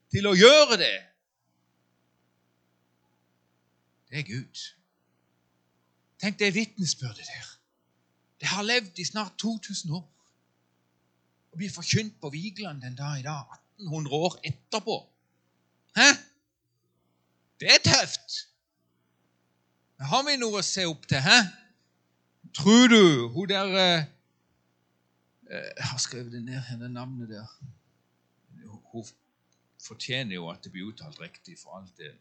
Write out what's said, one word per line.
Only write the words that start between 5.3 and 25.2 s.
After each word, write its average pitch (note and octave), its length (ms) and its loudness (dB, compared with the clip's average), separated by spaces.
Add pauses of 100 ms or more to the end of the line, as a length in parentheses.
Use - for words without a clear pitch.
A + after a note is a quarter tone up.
Tenk G3 160 -4
det G3+ 160 0
vitnesbyrdet E3+ 720 -6
der. - 220 -16 (920)
Det D3 80 -6
har F#3 140 -4
levd G#3+ 360 -4
i F3 60 -8
snart G#3 340 -8
to A3 200 -4
tusen F#3 320 -10
år. D#3 160 -10 (1500)
Og E3 60 -16
blir G3 120 -8
forkynt G#3 500 -6
på D3 100 -12
Vigeland F3 520 -12
den B2 140 -14
dag C#3+ 220 -10
i B2+ 40 -12
dag, C#3+ 300 -12
atten - 360 -18
hundre D3 260 -6
år E3 300 0
etterpå. G#3 520 -8 (1000)
Hæ? B3+ 120 8 (1500)
Det G3+ 140 6
er A#3 100 4
tøft. - 640 0 (1500)
Men C3+ 80 -12
har B3 220 0
vi C#4+ 80 0
noe A3 240 -4
å E3+ 40 -4
se F#3+ 240 -4
opp - 200 -8
til, C#3 160 0
hæ? G#3+ 140 8 (1160)
Tror A#3 360 8
du D#3 420 6
hun F3 140 -6
der, G3 240 -2 (120)
eh, E3+ 200 2 (1500)